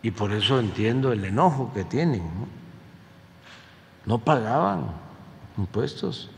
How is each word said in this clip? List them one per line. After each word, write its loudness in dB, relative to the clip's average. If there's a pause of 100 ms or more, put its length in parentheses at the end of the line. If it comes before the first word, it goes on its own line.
y -2
por -2
eso 2
entiendo 2
el 0
enojo 2
que -2
tienen, 2
¿no? -6 (1600)
No 2
pagaban 2 (680)
impuestos -4